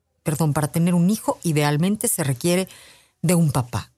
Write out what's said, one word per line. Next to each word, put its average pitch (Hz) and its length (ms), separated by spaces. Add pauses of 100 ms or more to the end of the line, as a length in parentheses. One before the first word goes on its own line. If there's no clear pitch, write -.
(220)
perdón, 156 320
para 147 180
tener 170 220
un 175 160
hijo 220 320
idealmente 156 680
se 180 160
requiere 175 440 (540)
de 170 120
un 170 180
papá 120 460